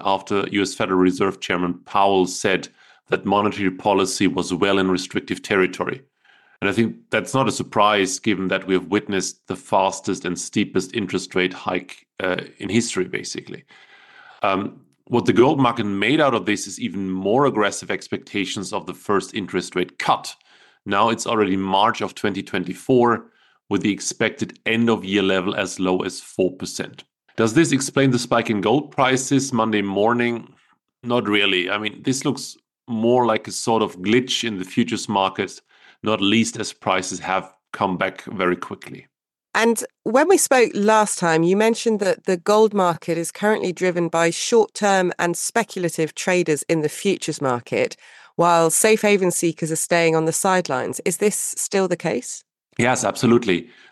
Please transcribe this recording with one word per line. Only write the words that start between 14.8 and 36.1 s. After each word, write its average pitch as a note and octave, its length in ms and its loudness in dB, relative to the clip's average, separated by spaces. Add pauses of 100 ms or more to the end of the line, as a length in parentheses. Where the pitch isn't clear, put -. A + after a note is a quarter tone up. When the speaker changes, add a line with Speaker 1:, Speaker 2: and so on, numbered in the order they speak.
Speaker 1:
what A#2+ 180 0
the - 60 4
gold C3+ 260 4
market A#2+ 260 0
made G#2 360 0
out C3+ 140 2
of F#2 120 -2
this G2+ 220 -2
is F#2 100 -14
even F#2+ 320 -6
more G2 340 0
aggressive G#2 460 0
expectations G2 840 -6
of F#2+ 140 -6
the F2 80 -8
first - 400 -2
interest F#2 400 -6
rate - 240 -4
cut. - 380 -4 (520)
Now G2+ 200 2
it's A2+ 180 -2
already G#2 300 0
March G2 440 0
of G#2 140 -6
twenty G2 300 -4
twenty-four, A2+ 840 0 (420)
with G2+ 140 0
the G#2+ 80 2
expected - 760 -4
end-of-year A2 540 0
level F#2+ 360 0
as F#2+ 240 -4
low F#2 220 2
as F#2 180 -8
four F#2 320 -2
percent. - 500 -10 (320)
Does A2+ 200 2
this D3 180 4
explain C3+ 400 2
the A#2+ 80 2
spike A#2 300 0
in G#2 100 -2
gold B2+ 320 0
prices C3 600 0
Monday A2 300 2
morning? A#2 720 0 (480)
Not A#2+ 240 0
really. G2+ 420 2
I G#2 100 -2
mean, G#2+ 260 -8
this C3+ 200 -2
looks - 320 -6 (300)
more A#2+ 400 2
like A2 220 0
a - 20 -10
sort A2 320 0
of F#2 160 -4
glitch A#2 460 0
in G#2 160 -6
the F#2 40 -8
futures A#2 440 -4
market, G2 520 -2 (440)
not G#2 160 0